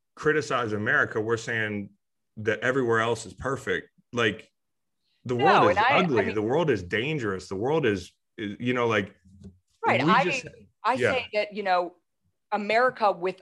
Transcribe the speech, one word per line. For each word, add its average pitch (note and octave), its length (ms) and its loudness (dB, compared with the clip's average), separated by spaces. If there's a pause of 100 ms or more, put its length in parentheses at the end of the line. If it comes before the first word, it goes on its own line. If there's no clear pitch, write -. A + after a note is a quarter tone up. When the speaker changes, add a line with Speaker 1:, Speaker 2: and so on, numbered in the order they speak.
(160)
Speaker 1:
criticize C#3 560 -2
America, A#2 480 0
we're A2+ 160 0
saying G#2+ 540 -4 (480)
that G#2+ 220 -2
everywhere A#2+ 380 2
else A#2 280 -2
is F#2 60 -16
perfect. G#2 580 -6 (220)
Like, A2 380 -2 (760)
the B2 120 -2
Speaker 2:
No, B2 80 2
Speaker 1:
world C4+ 260 6
is - 60 2
Speaker 2:
and - 20 -4
I, G#3+ 120 4
I - 100 4
Speaker 1:
ugly. C#3 240 2
Speaker 2:
mean F#2 100 -4
Speaker 1:
The G#2 80 -2
world D3 280 0
is G2+ 120 0
dangerous. G#2+ 640 -4
The G2 60 -8
world C3 320 0
is, G2+ 260 -2 (240)
is, G#2 220 -8
you B2 160 -2
know, A#2+ 140 0
like, G#2+ 260 0 (720)
Speaker 2:
Right. C3+ 180 2
Speaker 1:
we F#3 60 4
Speaker 2:
I, B3 140 4
Speaker 1:
just, C#4 220 -4 (360)
Speaker 2:
I A3+ 120 0
Speaker 1:
yeah. A#3+ 180 2
Speaker 2:
say A#3+ 220 -2
that, G#3 200 -2
you G3+ 80 -6
know, F3+ 320 2 (560)
America G#3+ 640 2
with F3+ 300 -4